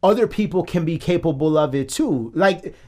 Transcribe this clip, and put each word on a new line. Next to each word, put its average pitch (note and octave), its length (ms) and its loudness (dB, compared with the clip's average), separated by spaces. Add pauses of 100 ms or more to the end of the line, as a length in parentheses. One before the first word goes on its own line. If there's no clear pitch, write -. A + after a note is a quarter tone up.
other G#3+ 240 2
people F#3 360 0
can F3 220 -2
be D#3 120 -2
capable D#3 600 0
of C#3+ 160 0
it C3+ 140 -2
too. C3+ 460 -2
Like, F#3+ 400 0 (120)